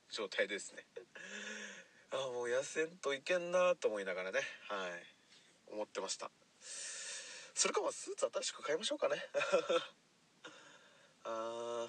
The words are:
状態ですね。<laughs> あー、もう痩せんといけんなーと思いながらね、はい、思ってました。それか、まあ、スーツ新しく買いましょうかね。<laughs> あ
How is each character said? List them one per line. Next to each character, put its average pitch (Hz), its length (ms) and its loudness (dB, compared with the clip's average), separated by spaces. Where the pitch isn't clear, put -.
状 107 180 -2
態 104 200 2
で 98 120 -2
す - 140 -12
ね。 - 120 -16
<laughs> - 1160 -12
あ 131 60 2
ー、 135 160 0
も 123 100 0
う 120 40 0
痩 127 160 4
せ 160 200 0
ん 170 140 -4
と 139 160 0
い 135 80 -2
け 180 160 4
ん 175 140 -2
な 180 200 8
ー 175 40 4
と - 120 2
思 107 140 0
い 95 40 -4
な 92 80 0
が 92 100 -2
ら 95 80 -4
ね、 127 100 2
は 92 300 -4
い、 - 180 -16
思 104 180 -4
っ - 20 -8
て - 140 -4
ま - 80 0
し - 80 -4
た。 - 120 -6
そ - 140 6
れ - 40 0
か、 427 80 4
ま 311 60 2
あ、 539 60 2
ス - 180 -6
ー 415 60 -6
ツ 571 160 2
新 - 100 0
し - 80 0
く - 120 -10
買 147 120 2
い - 20 4
ま 208 60 -4
し - 80 0
ょ 302 40 0
う - 20 -2
か - 100 2
ね。 143 240 0
<laughs> - 680 4
あ 117 640 -2